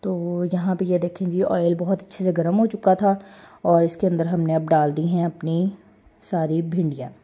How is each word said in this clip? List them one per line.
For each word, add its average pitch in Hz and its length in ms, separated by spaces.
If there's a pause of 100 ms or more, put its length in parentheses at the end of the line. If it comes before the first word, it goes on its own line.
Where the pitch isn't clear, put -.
तो 175 420
यहाँ 180 320
पे 185 80
ये 175 140
देखें 175 320
जी, 180 120
ऑयल 175 320
बहुत 180 260
अच्छे - 240
से 185 80
गर्म 165 240
हो 226 100
चुका 208 280
था 196 260 (440)
और 170 200
इसके 170 220
अंदर 170 200
हमने 165 280
अब 160 140
डाल 151 240
दी 151 100
हैं 170 240
अपनी 165 460 (500)
सारी 160 400
भिंडियाँ। 160 500 (120)